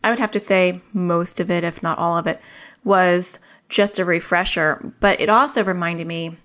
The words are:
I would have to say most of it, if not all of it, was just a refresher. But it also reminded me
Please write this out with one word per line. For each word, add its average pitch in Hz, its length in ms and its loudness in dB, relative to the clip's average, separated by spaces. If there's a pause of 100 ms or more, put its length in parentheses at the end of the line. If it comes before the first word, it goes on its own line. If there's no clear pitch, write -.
I 214 60 2
would 233 100 0
have 220 120 -2
to 202 80 -2
say 180 420 0 (100)
most 175 480 -2
of 180 100 -2
it, 175 140 0
if 170 180 -6
not 165 160 -4
all 170 200 0
of 165 100 -2
it, 160 140 -4 (420)
was 180 560 2 (300)
just 202 300 0
a 185 60 0
refresher. 175 960 -2
But 202 220 2
it 190 80 0
also 240 340 4
reminded 170 440 -4
me 165 380 -8